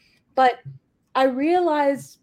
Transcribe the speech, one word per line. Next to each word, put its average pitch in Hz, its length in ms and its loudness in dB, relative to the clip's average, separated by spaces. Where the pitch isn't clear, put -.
But 254 240 2
I 269 80 2
realized 294 1000 -2